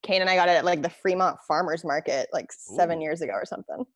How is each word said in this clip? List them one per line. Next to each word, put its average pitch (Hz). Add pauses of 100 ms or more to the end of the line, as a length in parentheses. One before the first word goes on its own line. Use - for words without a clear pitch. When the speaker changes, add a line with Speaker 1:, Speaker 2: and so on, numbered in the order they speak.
Speaker 1:
Kane 190
and 185
I 185
got 180
it 170
at, 147
like, 175
the 170
Fremont 185 (100)
Farmers 165
Market, 143
like, 135
seven 165
Speaker 2:
Ooh. 156
Speaker 1:
years 160
ago 120
or 98
something. - (100)